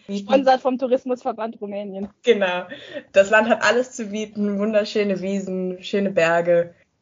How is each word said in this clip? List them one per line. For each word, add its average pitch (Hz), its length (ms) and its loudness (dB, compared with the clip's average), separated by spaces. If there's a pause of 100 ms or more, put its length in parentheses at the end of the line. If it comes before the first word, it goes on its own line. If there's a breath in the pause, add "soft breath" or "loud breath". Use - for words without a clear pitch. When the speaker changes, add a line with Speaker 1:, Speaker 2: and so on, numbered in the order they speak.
(100)
Speaker 1:
Sponsert 254 500 2
vom 254 180 -2
Tourismusverband 247 800 -4
Rumänien. 202 500 -10 (140)
Speaker 2:
Genau. 190 420 2 (460 loud breath)
Das 196 180 4
Land 220 180 4
hat - 140 2
alles 240 300 2
zu 226 140 -10
bieten. 208 520 -4
Wunderschöne 208 640 0
Wiesen, 185 600 -4
schöne 196 280 -2
Berge, 170 640 2 (280 soft breath)